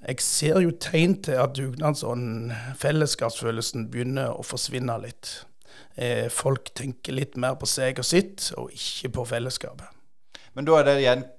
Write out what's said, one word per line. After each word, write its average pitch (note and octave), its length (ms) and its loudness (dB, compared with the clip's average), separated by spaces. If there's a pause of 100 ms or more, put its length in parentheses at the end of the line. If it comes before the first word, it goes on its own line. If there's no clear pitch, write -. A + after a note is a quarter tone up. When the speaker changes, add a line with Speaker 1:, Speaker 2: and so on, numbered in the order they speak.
Speaker 1:
Jeg - 160 -4
ser D#3+ 400 2
jo F3 80 4 (120)
tegn F3+ 420 4
til C3 160 2
at C3 160 2
dugnadsånden, B2 960 -2 (260)
fellesskapsfølelsen, A#2 1120 0
begynner B2 440 -2
å - 120 -8
forsvinne B2 560 -4
litt. - 360 -12 (580)
Eh, A#2+ 320 0
folk - 480 -2
tenker C3 400 -8
litt D3 240 -4
mer B2+ 160 0
på A#2 140 -4
seg C3 280 0
og B2 60 -2
sitt, - 540 2
og - 160 -10
ikke - 420 -6
på B2 160 -2
fellesskapet. - 560 -6 (680)
Speaker 2:
Men C3+ 80 -6
da D#3+ 140 10
er C#3+ 80 6
det C#3 160 6
igjen, B2+ 200 6 (160)